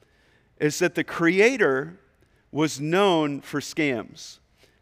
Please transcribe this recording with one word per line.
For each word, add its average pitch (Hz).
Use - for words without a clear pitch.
is 151
that 175
the 160
creator 175
was 139
known 156
for -
scams. -